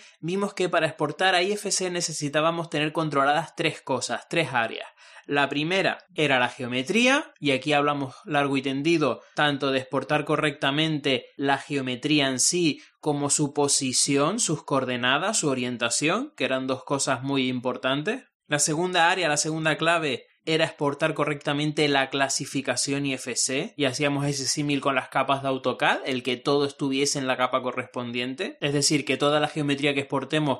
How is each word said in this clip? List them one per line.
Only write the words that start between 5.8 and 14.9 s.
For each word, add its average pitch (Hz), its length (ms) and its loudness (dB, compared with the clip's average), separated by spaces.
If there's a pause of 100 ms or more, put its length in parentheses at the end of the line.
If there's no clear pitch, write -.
era 139 240 2
la 123 120 2
geometría, 185 880 0
y 139 120 2
aquí 135 200 0
hablamos 143 420 2 (120)
largo 143 320 2
y 131 40 -2
tendido 143 600 2 (120)
tanto 143 360 2
de 135 80 2
exportar 139 480 -2
correctamente 147 1040 0 (100)
la 139 180 2
geometría 135 720 0
en 131 100 -2
sí 165 440 2 (180)
como 143 300 0
su 143 240 0
posición, 143 840 2
sus 160 260 -2
coordenadas, 131 720 0